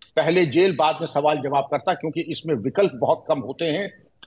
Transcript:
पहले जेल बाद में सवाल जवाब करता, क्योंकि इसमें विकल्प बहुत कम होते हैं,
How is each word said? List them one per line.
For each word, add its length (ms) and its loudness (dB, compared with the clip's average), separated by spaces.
पहले 300 4
जेल 300 2
बाद 200 2
में 120 -6
सवाल 340 0
जवाब 300 0
करता, 220 0
क्योंकि 280 -6
इसमें 340 -4
विकल्प 400 0
बहुत 320 0
कम 120 0
होते 260 -6
हैं, 380 -6